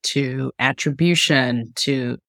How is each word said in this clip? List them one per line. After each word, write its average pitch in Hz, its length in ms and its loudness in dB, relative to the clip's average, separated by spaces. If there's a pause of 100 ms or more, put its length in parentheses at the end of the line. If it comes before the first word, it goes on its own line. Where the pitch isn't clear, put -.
to 131 540 -2
attribution 135 1160 2
to 127 420 -2 (120)